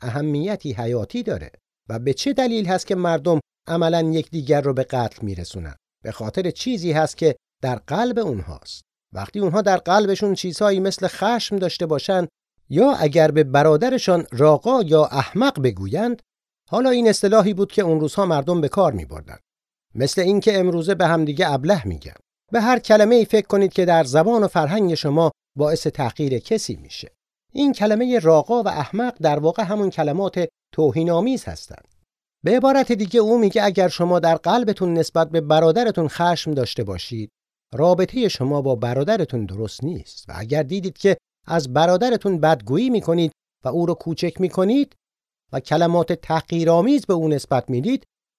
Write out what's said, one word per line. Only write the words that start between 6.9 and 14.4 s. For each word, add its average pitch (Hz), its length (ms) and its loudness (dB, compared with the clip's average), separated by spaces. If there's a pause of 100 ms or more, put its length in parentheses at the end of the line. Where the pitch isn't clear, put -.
هست 156 240 -2
که 160 200 2 (260)
در 127 140 -4
قلب 214 420 -4
اونهاست. 104 640 -8 (300)
وقتی 98 260 -10
اونها 196 240 0
در 190 140 2
قلبشون 196 580 0
چیزهایی 196 460 -2
مثل 190 260 -4
خشم 214 500 -4
داشته 180 300 -4
باشن 165 420 -2 (400)
یا 220 240 4
اگر 156 380 4
به 151 140 2
برادرشان 156 880 2
راقا 156 500 4